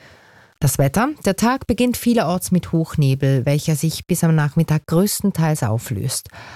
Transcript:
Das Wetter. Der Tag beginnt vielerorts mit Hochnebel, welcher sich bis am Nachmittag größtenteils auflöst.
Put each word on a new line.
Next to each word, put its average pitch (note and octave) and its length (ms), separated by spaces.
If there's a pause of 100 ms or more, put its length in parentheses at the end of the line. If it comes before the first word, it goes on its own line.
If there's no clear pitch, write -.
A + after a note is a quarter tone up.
(600)
Das - 180
Wetter. G3 320 (160)
Der F#3+ 100
Tag B3+ 300
beginnt B3 320
vielerorts F#3 520
mit F3+ 220
Hochnebel, C3+ 720
welcher D3 320
sich - 300
bis E3+ 180
am E3 100
Nachmittag D#3 520
größtenteils E3 760
auflöst. A2+ 680 (260)